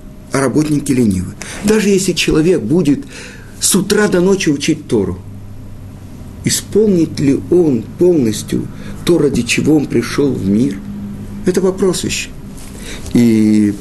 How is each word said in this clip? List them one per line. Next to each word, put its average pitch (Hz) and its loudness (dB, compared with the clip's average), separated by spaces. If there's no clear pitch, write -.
а 135 0
работники 143 0
ленивы. 98 2
Даже 214 4
если 185 2
человек 156 2
будет 139 2
с - 0
утра 208 2
до 180 2
ночи 190 2
учить 147 -2
Тору, 98 -2
исполнит 190 2
ли 139 2
он 156 4
полностью 151 2
то, 170 4
ради 139 2
чего 131 2
он 139 2
пришёл 131 0
в 98 -4
мир? 123 2
Это 185 2
вопрос 185 0
ещё. - -6
И 107 4